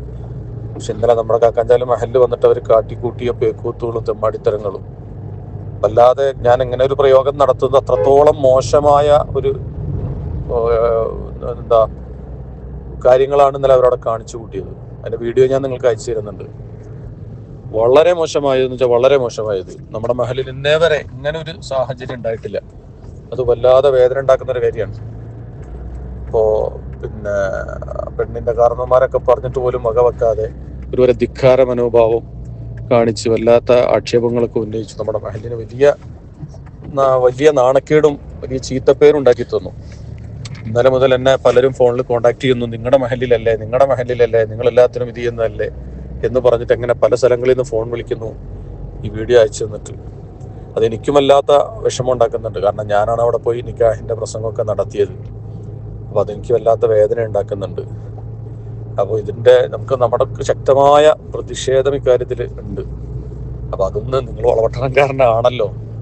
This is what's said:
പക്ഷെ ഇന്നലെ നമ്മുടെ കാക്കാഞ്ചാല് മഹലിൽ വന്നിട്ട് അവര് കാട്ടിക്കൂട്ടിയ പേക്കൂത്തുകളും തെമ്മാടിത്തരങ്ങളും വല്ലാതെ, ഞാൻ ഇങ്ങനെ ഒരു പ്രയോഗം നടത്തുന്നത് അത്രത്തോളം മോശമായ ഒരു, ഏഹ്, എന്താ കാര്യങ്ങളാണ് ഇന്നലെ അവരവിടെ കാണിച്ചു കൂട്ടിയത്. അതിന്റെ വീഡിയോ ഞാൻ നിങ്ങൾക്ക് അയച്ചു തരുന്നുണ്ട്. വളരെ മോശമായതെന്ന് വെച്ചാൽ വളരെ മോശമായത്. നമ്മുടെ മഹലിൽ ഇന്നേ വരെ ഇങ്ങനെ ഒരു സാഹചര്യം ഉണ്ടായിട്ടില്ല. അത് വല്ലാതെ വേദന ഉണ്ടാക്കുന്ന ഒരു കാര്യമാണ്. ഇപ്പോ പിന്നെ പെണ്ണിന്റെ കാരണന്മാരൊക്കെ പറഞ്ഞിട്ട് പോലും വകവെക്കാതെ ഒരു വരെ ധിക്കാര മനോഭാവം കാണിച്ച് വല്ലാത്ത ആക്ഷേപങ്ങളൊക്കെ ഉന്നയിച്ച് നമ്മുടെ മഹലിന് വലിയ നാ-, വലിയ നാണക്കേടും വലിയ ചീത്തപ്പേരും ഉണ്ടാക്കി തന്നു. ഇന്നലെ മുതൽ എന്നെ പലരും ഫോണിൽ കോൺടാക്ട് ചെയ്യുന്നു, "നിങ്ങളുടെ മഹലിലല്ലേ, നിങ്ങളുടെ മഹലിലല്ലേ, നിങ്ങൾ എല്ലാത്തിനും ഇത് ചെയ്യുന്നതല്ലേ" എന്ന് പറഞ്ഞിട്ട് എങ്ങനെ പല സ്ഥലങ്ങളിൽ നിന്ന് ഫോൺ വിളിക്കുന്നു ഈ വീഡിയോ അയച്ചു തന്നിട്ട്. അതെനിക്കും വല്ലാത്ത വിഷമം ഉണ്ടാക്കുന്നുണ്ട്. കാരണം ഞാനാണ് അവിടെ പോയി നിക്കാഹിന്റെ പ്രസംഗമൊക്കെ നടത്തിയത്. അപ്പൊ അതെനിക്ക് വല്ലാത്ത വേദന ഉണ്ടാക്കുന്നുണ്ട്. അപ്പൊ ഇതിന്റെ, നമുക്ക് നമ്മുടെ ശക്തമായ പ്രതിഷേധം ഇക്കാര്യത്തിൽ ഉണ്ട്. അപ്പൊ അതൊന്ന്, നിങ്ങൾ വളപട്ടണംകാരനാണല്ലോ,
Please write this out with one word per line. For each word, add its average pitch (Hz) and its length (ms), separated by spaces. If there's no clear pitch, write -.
പക്ഷെ - 240
ഇന്നലെ 117 200
നമ്മുടെ 113 260
കാക്കാഞ്ചാല് 117 440
മഹലിൽ 117 340
വന്നിട്ട് 120 280
അവര് 117 240
കാട്ടിക്കൂട്ടിയ 113 600
പേക്കൂത്തുകളും 113 720
തെമ്മാടിത്തരങ്ങളും 107 800
വല്ലാതെ, 123 520
ഞാൻ 120 160
ഇങ്ങനെ 123 240
ഒരു 135 80
പ്രയോഗം 135 440
നടത്തുന്നത് 131 440
അത്രത്തോളം 139 600
മോശമായ 143 640
ഒരു, 135 140
ഏഹ്, 117 560
എന്താ 117 300
കാര്യങ്ങളാണ് 139 520
ഇന്നലെ 135 160
അവരവിടെ 127 320
കാണിച്ചു 113 320
കൂട്ടിയത്. 98 340
അതിന്റെ 110 180
വീഡിയോ 117 300
ഞാൻ 135 140
നിങ്ങൾക്ക് 131 280
അയച്ചു 110 220
തരുന്നുണ്ട്. 104 340
വളരെ 135 420
മോശമായതെന്ന് 139 600
വെച്ചാൽ 127 140
വളരെ 127 300
മോശമായത്. 107 560
നമ്മുടെ 117 220
മഹലിൽ 127 360
ഇന്നേ 139 260
വരെ 160 240
ഇങ്ങനെ 143 300
ഒരു 160 180
സാഹചര്യം 127 540
ഉണ്ടായിട്ടില്ല. 110 460
അത് 131 100
വല്ലാതെ 127 480
വേദന 127 300
ഉണ്ടാക്കുന്ന 131 320
ഒരു 123 140
കാര്യമാണ്. 110 320
ഇപ്പോ 117 160
പിന്നെ 104 360
പെണ്ണിന്റെ 117 340
കാരണന്മാരൊക്കെ 120 640
പറഞ്ഞിട്ട് 123 420
പോലും 127 240
വകവെക്കാതെ 113 640
ഒരു 127 80
വരെ 123 120
ധിക്കാര 127 500
മനോഭാവം 117 600
കാണിച്ച് 117 380
വല്ലാത്ത 117 420
ആക്ഷേപങ്ങളൊക്കെ 117 640
ഉന്നയിച്ച് 110 400
നമ്മുടെ 107 200
മഹലിന് 107 360
വലിയ 113 300
നാ-, 131 280
വലിയ 127 260
നാണക്കേടും 139 600
വലിയ 131 160
ചീത്തപ്പേരും 131 600
ഉണ്ടാക്കി 123 260
തന്നു. - 280
ഇന്നലെ 120 240
മുതൽ 131 240
എന്നെ 127 220
പലരും 123 380
ഫോണിൽ 123 280
കോൺടാക്ട് 120 400
ചെയ്യുന്നു, 123 240
"നിങ്ങളുടെ 117 320
മഹലിലല്ലേ, 120 580
നിങ്ങളുടെ 113 300
മഹലിലല്ലേ, 120 600
നിങ്ങൾ 110 220
എല്ലാത്തിനും 120 420
ഇത് 110 60
ചെയ്യുന്നതല്ലേ" 113 540
എന്ന് 120 160
പറഞ്ഞിട്ട് 120 340
എങ്ങനെ 120 200
പല - 220
സ്ഥലങ്ങളിൽ 123 380
നിന്ന് 127 100
ഫോൺ 113 260
വിളിക്കുന്നു 113 400
ഈ - 40
വീഡിയോ 110 300
അയച്ചു 110 240
തന്നിട്ട്. 104 300
അതെനിക്കും 113 400
വല്ലാത്ത 143 360
വിഷമം 123 280
ഉണ്ടാക്കുന്നുണ്ട്. 113 460
കാരണം 104 280
ഞാനാണ് 107 340
അവിടെ 120 160
പോയി 120 240
നിക്കാഹിന്റെ 113 520
പ്രസംഗമൊക്കെ 110 500
നടത്തിയത്. 101 520
അപ്പൊ 104 140
അതെനിക്ക് 104 320
വല്ലാത്ത 110 320
വേദന 110 400
ഉണ്ടാക്കുന്നുണ്ട്. 101 580
അപ്പൊ 101 200
ഇതിന്റെ, 117 360
നമുക്ക് 113 340
നമ്മുടെ 120 240
ശക്തമായ 139 720
പ്രതിഷേധം 131 640
ഇക്കാര്യത്തിൽ 123 440
ഉണ്ട്. 104 220
അപ്പൊ - 140
അതൊന്ന്, 110 320
നിങ്ങൾ - 160
വളപട്ടണംകാരനാണല്ലോ, 120 1200